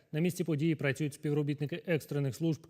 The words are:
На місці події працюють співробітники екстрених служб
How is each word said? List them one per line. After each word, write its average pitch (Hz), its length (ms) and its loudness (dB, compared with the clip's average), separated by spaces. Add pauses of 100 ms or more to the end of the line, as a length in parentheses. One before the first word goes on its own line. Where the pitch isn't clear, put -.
(120)
На 151 80 0
місці 175 240 0
події 160 300 2
працюють 139 400 0
співробітники 147 720 -2
екстрених 143 500 0
служб 165 340 -2